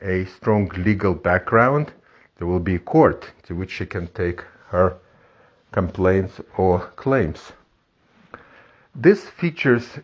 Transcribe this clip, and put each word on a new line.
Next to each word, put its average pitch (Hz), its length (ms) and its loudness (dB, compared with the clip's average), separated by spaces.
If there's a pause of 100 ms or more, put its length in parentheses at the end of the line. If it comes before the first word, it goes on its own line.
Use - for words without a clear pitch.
a 92 260 -2
strong 104 420 -2
legal 92 460 0
background, 117 800 2 (460)
there 87 80 -8
will 90 140 0
be 90 160 -2
a - 20 -6
court 143 500 2 (140)
to 87 140 -12
which 95 160 -8
she 95 140 -8
can 87 200 -8
take 87 360 -6 (260)
her 92 280 2 (760)
complaints 95 680 -2 (160)
or 92 220 0 (160)
claims. 123 580 -4 (1400)
These 180 300 2
features 139 800 -2